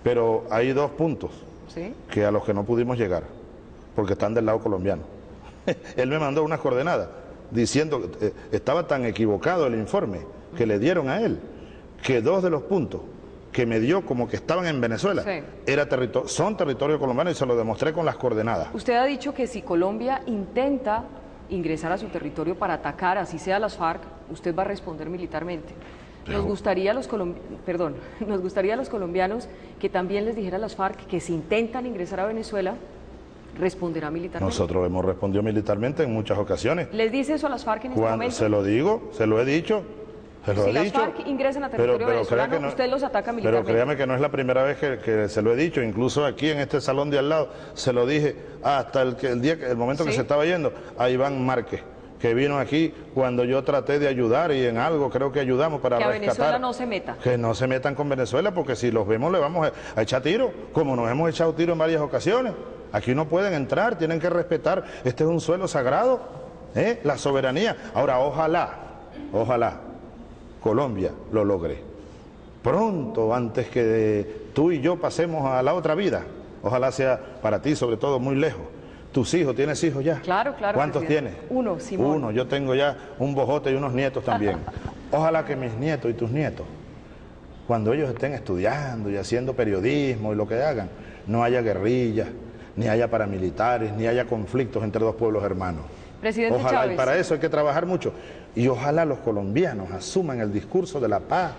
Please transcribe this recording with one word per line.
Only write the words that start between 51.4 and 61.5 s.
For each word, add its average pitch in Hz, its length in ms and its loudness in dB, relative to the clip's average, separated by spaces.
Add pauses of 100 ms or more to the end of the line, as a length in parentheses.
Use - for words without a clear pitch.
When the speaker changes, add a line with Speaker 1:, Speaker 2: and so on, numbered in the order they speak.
Speaker 1:
Márquez, 127 380 0 (380)
que 117 160 2
vino 139 240 2
aquí 151 340 0 (220)
cuando 123 280 2
yo 131 200 2
traté 139 340 2
de 143 100 2
ayudar 131 440 2
y 131 140 4
en 117 120 2
algo 139 320 2
creo 131 220 0
que 139 80 0
ayudamos 139 420 2
para - 160 4
Speaker 2:
Que 117 60 4
a 208 60 2
Speaker 1:
rescatar. 208 200 0
Speaker 2:
Venezuela 151 300 2
no 254 140 -2
se 233 120 -6
meta. 180 380 -6
Speaker 1:
Que 123 160 2
no 113 160 2
se 127 120 -2
metan 131 280 0
con 147 120 -2
Venezuela, 139 460 0
porque 135 220 -2
si 120 160 2
los 110 160 2
vemos 113 240 2
le 185 80 4
vamos 156 280 2
a, - 320 -4
a 113 40 4
echar 127 180 0
tiro, 226 300 2 (220)
como 139 220 2
nos 117 140 2
hemos 151 220 2
echado 165 240 2